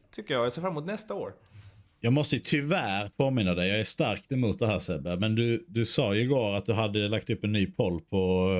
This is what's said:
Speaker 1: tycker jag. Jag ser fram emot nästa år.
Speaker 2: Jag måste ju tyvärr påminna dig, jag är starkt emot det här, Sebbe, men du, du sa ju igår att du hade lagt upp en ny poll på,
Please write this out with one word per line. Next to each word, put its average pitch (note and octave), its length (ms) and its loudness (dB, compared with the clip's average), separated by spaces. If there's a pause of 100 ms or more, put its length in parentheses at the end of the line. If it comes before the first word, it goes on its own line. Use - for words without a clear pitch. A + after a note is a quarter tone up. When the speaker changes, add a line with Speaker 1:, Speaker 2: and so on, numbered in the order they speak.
(120)
Speaker 1:
tycker - 220 -8
jag. A#2+ 120 2
Jag B2 80 -2
ser E3 80 -10
fram F#3 100 -4
emot D3+ 140 -8
nästa G#3 280 -8
år. A#2+ 200 -8 (680)
Speaker 2:
Jag A#2 120 2
måste D3 220 2
ju A#2 60 0
tyvärr C#3 760 0
påminna B2+ 360 2
dig, F2 160 0
jag G#2 100 0
är G#2+ 40 0
starkt - 480 -2
emot A#2+ 280 0
det A2+ 80 0
här, G2+ 120 0
Sebbe, E2+ 400 -4
men A2 160 0
du, A#2 320 0
du A2+ 180 -2
sa A2 300 2
ju A2 60 2
igår B2 340 0
att G2+ 100 -4
du A2+ 80 0
hade G#2 340 0
lagt G#2 220 -2
upp A2 140 -4
en G#2 80 0
ny G2+ 200 4
poll F2+ 300 0
på, F#2 480 2 (100)